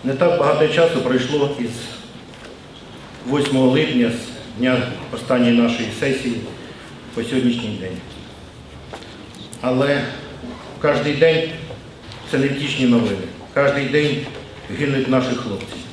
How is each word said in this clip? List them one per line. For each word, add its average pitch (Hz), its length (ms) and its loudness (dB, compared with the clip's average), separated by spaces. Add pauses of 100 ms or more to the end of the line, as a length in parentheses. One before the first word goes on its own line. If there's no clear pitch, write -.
Не 131 100 0
так 170 260 4
багато 151 280 6
часу 156 340 4
пройшло 131 580 2
із 117 120 -2 (1600)
восьмого 131 400 4
липня, 127 440 4
з - 480 -10
дня 127 280 2 (260)
останньої 123 400 4
нашої 117 360 4 (100)
сесії, 131 360 0 (760)
по 117 100 -4
сьогоднішній 117 580 0
день. 92 160 -8 (1600)
Але 131 420 2 (760)
кожний 147 320 2
день 160 360 4 (840)
це 139 60 2
невтішні 139 480 0
новини. 104 420 4 (260)
Кожний 139 320 2
день 143 320 2 (640)
гинуть 139 280 2
наші 127 280 2
хлопці. - 400 -8 (180)